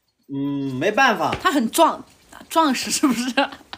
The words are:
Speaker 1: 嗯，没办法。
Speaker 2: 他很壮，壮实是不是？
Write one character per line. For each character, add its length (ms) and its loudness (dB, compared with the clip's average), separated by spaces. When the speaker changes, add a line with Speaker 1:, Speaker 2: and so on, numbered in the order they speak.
Speaker 1:
嗯， 400 -4
没 160 -2
办 280 2
法。 240 -2
Speaker 2:
他 100 2
很 180 0
壮， 340 2
壮 260 2
实 160 -4
是 160 0
不 60 4
是？ 200 -4